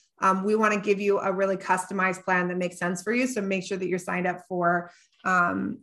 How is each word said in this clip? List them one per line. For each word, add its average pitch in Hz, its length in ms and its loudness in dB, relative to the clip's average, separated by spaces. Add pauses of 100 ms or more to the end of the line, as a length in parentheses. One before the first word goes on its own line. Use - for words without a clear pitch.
(220)
um, 190 220 4
we 214 100 2
wanna 208 260 2
give 202 200 0
you 202 180 2
a 196 120 -2
really 190 280 0
customized 185 680 -2
plan 180 240 2
that 180 80 -4
makes 180 220 -4
sense 175 240 -4
for 220 100 -2
you. 254 140 2
So 240 160 -4
make 190 220 -2
sure 196 120 -6
that 185 120 -4
you're 180 100 -2
signed 180 280 -4
up 180 220 -2
for, 175 420 0 (340)
um, 190 580 0